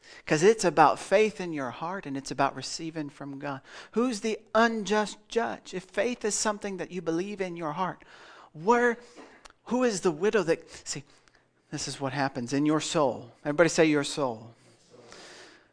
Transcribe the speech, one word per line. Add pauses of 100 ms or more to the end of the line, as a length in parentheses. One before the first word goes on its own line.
(260)
'Cause
it's
about
faith
in
your
heart
and
it's
about
receiving
from
God. (320)
Who's
the (160)
unjust (100)
judge?
If
faith
is
something
that
you
believe
in
your
heart, (480)
where, (680)
who
is
the
widow
that,
see, (680)
this
is
what
happens
in
your
soul. (120)
Everybody
say
your
soul. (1200)